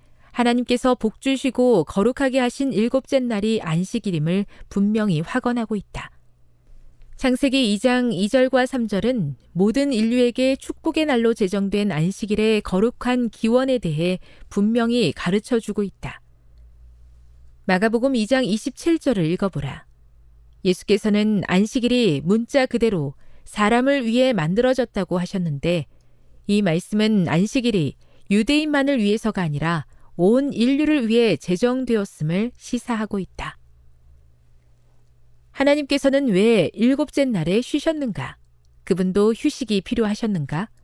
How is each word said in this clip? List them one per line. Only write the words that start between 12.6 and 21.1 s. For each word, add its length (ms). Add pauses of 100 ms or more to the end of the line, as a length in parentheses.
거룩한 680
기원에 500
대해 420 (280)
분명히 640
가르쳐주고 720
있다. 400 (1400)
마가복음 500
이 120
장 180
이십칠 540
절을 280
읽어보라. 580 (800)
예수께서는 840